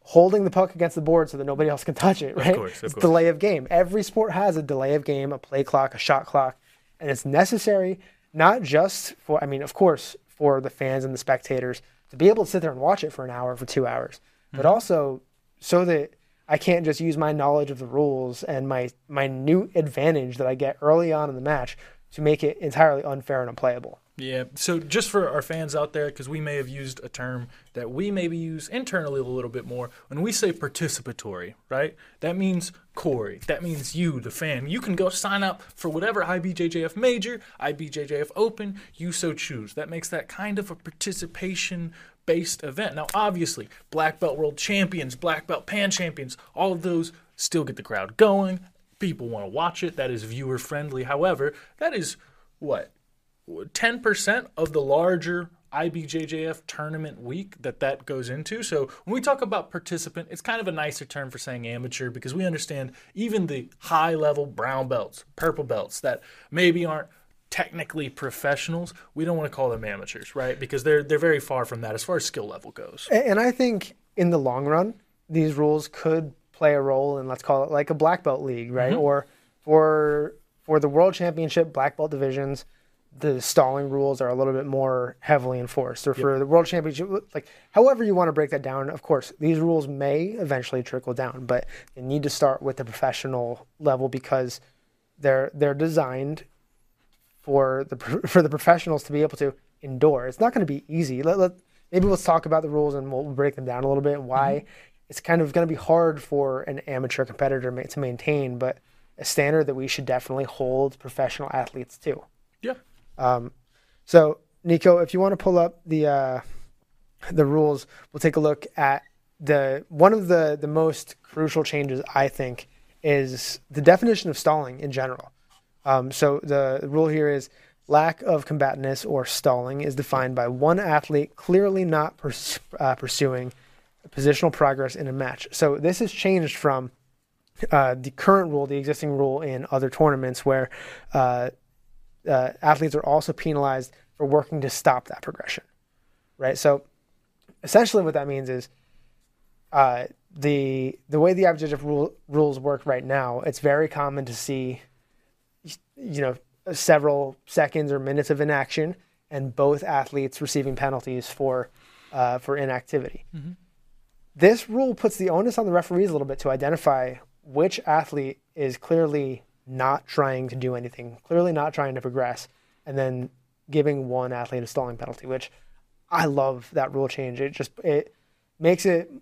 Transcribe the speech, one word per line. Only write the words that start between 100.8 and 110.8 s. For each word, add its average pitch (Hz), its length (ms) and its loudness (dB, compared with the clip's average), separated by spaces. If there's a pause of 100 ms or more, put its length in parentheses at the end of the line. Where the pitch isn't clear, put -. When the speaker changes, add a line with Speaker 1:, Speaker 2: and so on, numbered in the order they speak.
Speaker 1:
easy. 139 360 -2
Let, 180 160 2
let, 185 140 4 (380)
maybe 185 140 4
let's 196 180 2
talk 165 220 4
about 160 160 2
the 156 80 -6
rules 147 240 0
and 135 180 -6
we'll 131 120 -4
break 139 320 0
them 131 100 -10
down 123 180 -4
a 135 40 0
little 139 160 2
bit 143 100 2
and 139 140 -6
why. 139 360 0
Speaker 2:
Mm-hmm. - 40 -20 (420)
Speaker 1:
It's - 100 -16
kind 170 220 2
of 147 100 0
gonna 170 160 2
be 160 80 -2
hard 160 480 2
for 139 380 -2
an 139 260 -8
amateur 131 380 -2
competitor 131 460 -2
ma-, 123 100 -8
to - 180 -10
maintain, 131 580 -2
but 127 200 -4 (400)
a - 80 -14
standard 151 400 2
that 139 100 -2
we 131 120 -6
should 131 180 -6
definitely 131 400 -2
hold 135 540 -2